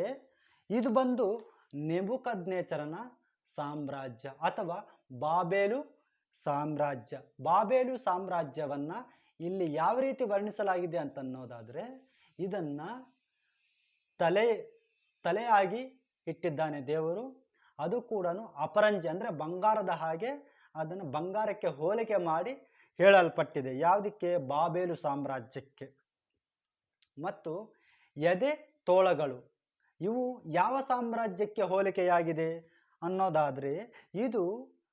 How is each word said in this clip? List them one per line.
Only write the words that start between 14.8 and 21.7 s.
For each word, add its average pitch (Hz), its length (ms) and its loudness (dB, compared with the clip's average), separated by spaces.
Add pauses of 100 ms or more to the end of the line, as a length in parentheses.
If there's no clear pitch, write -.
ತಲೆಯಾಗಿ 214 840 0 (180)
ಇಟ್ಟಿದ್ದಾನೆ 151 600 -4
ದೇವರು. 170 580 -2 (340)
ಅದು 180 220 -2
ಕೂಡನು 196 460 -4
ಅಪರಂಜಿ 185 600 2
ಅಂದ್ರೆ 190 220 -2
ಬಂಗಾರದ 180 600 0
ಹಾಗೆ, 165 400 -2 (460)
ಅದನ್ನು 160 280 -6
ಬಂಗಾರಕ್ಕೆ 190 640 -2
ಹೋಲಿಕೆ 196 500 0